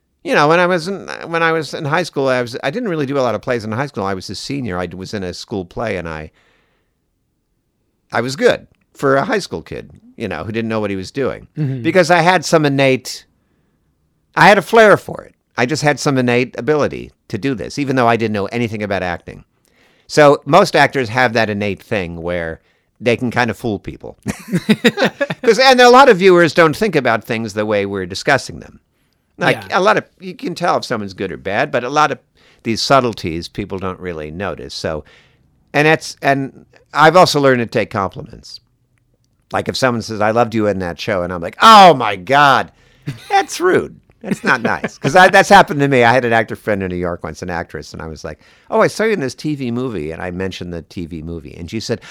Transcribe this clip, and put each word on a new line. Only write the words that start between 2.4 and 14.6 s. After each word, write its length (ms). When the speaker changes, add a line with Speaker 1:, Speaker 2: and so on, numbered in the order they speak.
Speaker 1:
was, 200
I 80
didn't 200
really 160
do 120
a 40
lot 120
of 60
plays 240
in 80
high 140
school. 180
I 100
was 140
a 60
senior. 440
I 80
was 280
in 80
a 100
school 320
play, 320
and 120
I, 220
I 80
was 160
good 300
for 240
a 80
high 140
school 240
kid, 300
you 120
know, 160
who 80
didn't 160
know 120
what 100
he 60
was 140
doing. 460
Speaker 2:
Mm-hmm. 260
Speaker 1:
Because 280
I 100
had 240
some 220
innate, 600
I 140
had 100
a 40